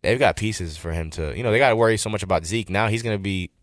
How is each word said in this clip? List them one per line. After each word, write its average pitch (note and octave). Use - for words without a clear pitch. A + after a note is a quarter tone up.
They've A#2+
got A2+
pieces F#2
for E2
him E2
to, D#2
you A#2
know, A#2
they A2+
gotta B2+
worry A2+
so A2
much G#2+
about F2
Zeke. G2+
Now G#2
he's A2+
gonna A2
be F#2+